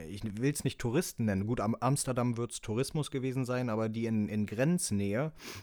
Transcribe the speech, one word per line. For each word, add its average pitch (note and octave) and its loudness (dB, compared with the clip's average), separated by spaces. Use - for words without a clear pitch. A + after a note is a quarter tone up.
ich G2+ -8
will's C#3+ 0
nicht - -2
Touristen B2 0
nennen, G2+ 2
gut, A#2 0
am A2+ 0
Amsterdam B2 0
wird's A#2 -4
Tourismus C3 -2
gewesen C3 -2
sein, B2 0
aber A2 0
die A2+ -2
in, A2 2
in G#2+ 0
Grenznähe, A#2 2